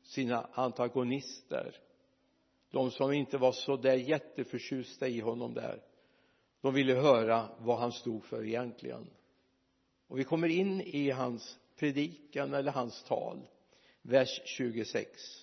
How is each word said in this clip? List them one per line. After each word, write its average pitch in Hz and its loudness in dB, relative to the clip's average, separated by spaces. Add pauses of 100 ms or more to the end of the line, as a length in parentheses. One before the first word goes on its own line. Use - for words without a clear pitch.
sina 120 -2
antagonister. 123 -2 (920)
De 131 0
som 139 0
inte 143 0
var 127 6
så 135 -2
där 131 4
jätteförtjusta 131 -2
i 117 -2
honom 117 -4
där. 117 -6 (800)
De 135 2
ville 131 4
höra 117 6 (100)
vad 117 2
han 120 0
stod 110 -6
för 113 -6
egentligen. 113 -6 (960)
Och 131 -6
vi 135 0
kommer 165 2
in 190 2
i 143 0
hans 127 -4 (160)
predikan 139 -2
eller 139 0
hans 123 -4
tal. - -4 (540)
Vers 127 2
tjugosex. 117 -4 (220)